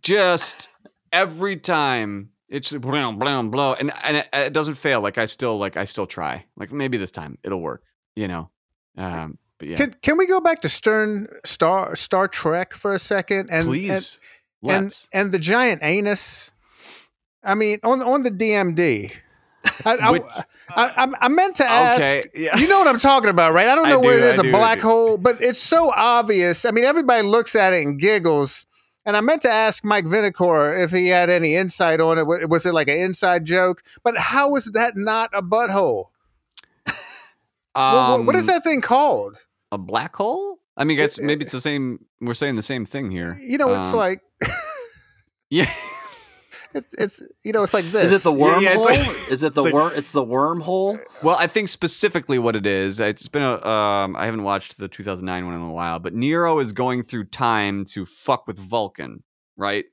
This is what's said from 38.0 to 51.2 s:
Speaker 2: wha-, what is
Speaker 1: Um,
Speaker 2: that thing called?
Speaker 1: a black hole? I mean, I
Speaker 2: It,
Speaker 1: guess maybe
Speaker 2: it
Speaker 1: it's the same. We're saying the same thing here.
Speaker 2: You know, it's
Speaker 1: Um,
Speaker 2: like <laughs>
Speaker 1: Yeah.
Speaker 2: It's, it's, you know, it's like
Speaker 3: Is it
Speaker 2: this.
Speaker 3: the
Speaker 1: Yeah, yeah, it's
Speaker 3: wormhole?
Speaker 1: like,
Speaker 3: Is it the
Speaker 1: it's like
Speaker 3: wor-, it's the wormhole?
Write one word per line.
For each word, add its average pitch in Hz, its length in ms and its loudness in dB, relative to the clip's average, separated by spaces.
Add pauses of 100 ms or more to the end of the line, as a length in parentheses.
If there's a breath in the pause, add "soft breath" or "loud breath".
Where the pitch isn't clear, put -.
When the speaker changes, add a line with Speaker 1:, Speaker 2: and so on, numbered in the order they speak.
Speaker 2:
wha-, - 60 0
what 311 120 2
is 359 140 2
Speaker 1:
Um, 359 60 4
Speaker 2:
that 339 80 -2
thing 302 180 0
called? 214 560 0 (340)
Speaker 1:
a 104 60 -6
black 104 380 -6
hole? 349 420 -4 (200)
I 139 60 -2
mean, 151 160 0
I 151 40 4
Speaker 2:
It, - 20 4
Speaker 1:
guess 147 140 -6
maybe 147 220 -2
Speaker 2:
it 139 40 -6
Speaker 1:
it's - 60 -14
the 127 100 -8
same. 139 440 -6 (160)
We're 120 120 -6
saying 139 220 -4
the 107 80 -4
same 123 220 -6
thing 131 260 -8
here. 85 300 -8
Speaker 2:
You 254 160 -4
know, - 160 0
it's - 200 -2
Speaker 1:
Um, 233 60 0
Speaker 2:
like 190 220 -2 (200)
<laughs> 622 1080 -12
Speaker 1:
Yeah. 165 200 0 (1000 loud breath)
Speaker 2:
It's, - 280 -12
it's, - 240 -6 (200)
you 214 80 -6
know, 214 120 2
it's - 100 0
like 190 120 0
Speaker 3:
Is 170 80 -8
it 220 40 0 (120)
Speaker 2:
this. 190 140 4
Speaker 3:
the 165 80 4
Speaker 1:
Yeah, 151 280 4
yeah, 190 160 4
it's 220 100 4
Speaker 3:
wormhole? 269 220 6 (160)
Speaker 1:
like, - 80 -8
Speaker 3:
Is 135 120 -2
it 147 120 -2
the 147 60 2
Speaker 1:
it's 139 40 2
like 156 80 2
Speaker 3:
wor-, 156 200 2
it's 143 180 -6
the 143 120 0
wormhole? 170 760 -2 (240)